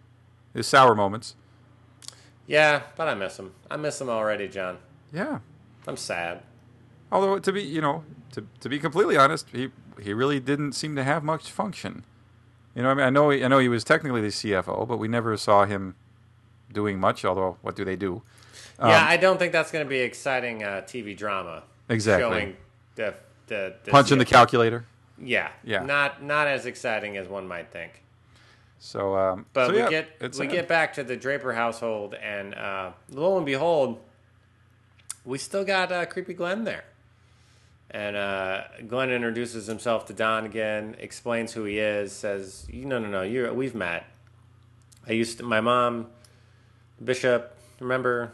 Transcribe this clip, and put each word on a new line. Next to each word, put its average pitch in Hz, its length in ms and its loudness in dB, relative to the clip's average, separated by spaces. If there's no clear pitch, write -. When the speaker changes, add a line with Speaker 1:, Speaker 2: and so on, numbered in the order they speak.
Speaker 1:
his 117 140 -4
sour 131 280 8
moments. 104 420 -2
Speaker 2:
Yeah, 147 360 6
but 160 120 -4
I 135 60 -2
miss 98 240 -6
him. 95 140 -14
I 143 60 -6
miss 147 240 -4
him 135 100 -6
already, 107 380 -2
John. 92 300 -8
Speaker 1:
Yeah. 220 260 -6
Speaker 2:
I'm - 100 -8
sad. 87 460 -6
Speaker 1:
Although, 196 260 2
to 190 140 -2
be, 202 100 -2
you 156 180 -6
know, 151 240 0
to, 107 120 -10
to - 80 -8
be 139 100 -2
completely 160 380 2
honest, 147 360 6
he, 127 180 -6
he 101 100 -4
really 135 280 0
didn't 143 320 -2
seem 151 240 -6
to 135 80 -2
have 147 180 0
much 156 300 -6
function. - 520 -8
You 120 80 -4
know, 131 80 4
I 135 40 4
mean, 139 120 2
I 127 40 4
know 147 200 6
he, 135 140 2
I 127 40 2
know 135 120 8
he 127 80 4
was 120 160 0
technically 151 360 2
the 104 120 -2
C 107 200 -2
F 92 160 2
O, 98 160 -2
but 117 120 -4
we 107 100 -4
never 113 300 0
saw 101 280 6
him 98 300 -4
doing 104 260 -2
much, 101 260 2
although 92 380 0
what - 140 -8
do 101 80 -6
they 92 100 -2
do? 95 280 -4
Speaker 2:
Yeah, 131 60 2
Speaker 1:
Um, 156 220 8
Speaker 2:
I 170 80 6
don't 185 220 4
think 175 140 0
that's 160 180 2
gonna 156 140 -2
be 131 160 -2
exciting, 120 640 -4
uh, 98 160 -4
T 120 220 -10
V 101 120 -10
drama 92 480 -6
Speaker 1:
Exactly. 107 360 4
Speaker 2:
showing 98 160 -6
the, 107 180 -6
the, 98 380 -6
the - 80 -8
Speaker 1:
Punching 139 260 8
the 127 80 4
Speaker 2:
C - 40 -4
F - 40 8
O. 131 40 12
Speaker 1:
calculator. 117 460 6
Speaker 2:
Yeah. 104 340 -2
Speaker 1:
Yeah. 101 220 -2
Speaker 2:
Not, 143 400 0
not 147 240 0
as 123 180 -2
exciting 107 500 -6
as 95 120 -8
one 95 180 -10
might 87 240 -12
think. 85 320 -16
Speaker 1:
So, 98 360 -4
um, 95 360 0
Speaker 2:
But 127 160 2
Speaker 1:
so - 40 0
Speaker 2:
we 208 60 4
Speaker 1:
yeah, 233 120 2
Speaker 2:
get, 156 180 -2
Speaker 1:
it's 127 200 -8
Speaker 2:
we 139 60 -4
Speaker 1:
sad. 143 60 -6
Speaker 2:
get 170 160 -2
back 160 260 2
to 143 100 -6
the 123 120 -6
Draper 127 360 -4
household, 113 600 -4
and, 101 400 -8
uh, 95 360 -8
lo 165 260 0
and 170 100 -2
behold, 139 540 0
we 127 140 -6
still 196 260 -4
got, 185 280 0
uh, 175 140 -2
Creepy 180 280 -10
Glenn 185 300 -4
there. 127 200 -8
And, 104 260 -6
uh, 98 480 -4
Glenn 127 220 -2
introduces 117 580 -4
himself 110 380 -2
to - 60 -12
Don 110 320 0
again, 107 540 -6
explains 117 540 -6
who 113 120 -8
he 104 140 -4
is, 104 340 -2
says, 98 600 -8
"No, 127 260 -6
no, 110 100 -4
no, 98 140 -2
you, 117 320 -2
we've 123 200 -4
met. 87 300 -4
I 113 40 -4
used 113 260 -2
to, 120 60 -12
my 113 160 2
mom, 120 480 2
Bishop, 123 540 0
remember 123 560 -2